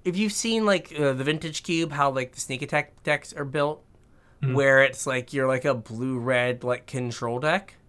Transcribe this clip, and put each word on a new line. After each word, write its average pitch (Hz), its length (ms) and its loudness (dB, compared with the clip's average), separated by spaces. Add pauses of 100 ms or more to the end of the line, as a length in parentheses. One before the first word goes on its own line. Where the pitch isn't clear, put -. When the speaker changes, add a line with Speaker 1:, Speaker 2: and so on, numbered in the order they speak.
Speaker 1:
if 180 120 -2
you've 208 160 0
seen, 226 340 0
like, 190 320 0
uh, 143 160 4
the 131 100 -4
Vintage 156 380 -2
Cube, 165 300 -2
how, 143 180 2
like, 131 220 -4
the - 80 -12
sneak 135 220 -6
attack 147 400 -4
decks 147 300 -2
are 147 120 -8
built, 147 380 -2 (600)
Speaker 2:
Mm-hmm. 127 120 0
Speaker 1:
where 135 280 8
it's, 131 240 2
like, 127 260 -2
you're, 135 160 0
like, 127 160 0
a 143 100 4
blue-red, 123 880 -2
like, 123 220 -2
control 123 540 -4
deck, 160 360 -2 (120)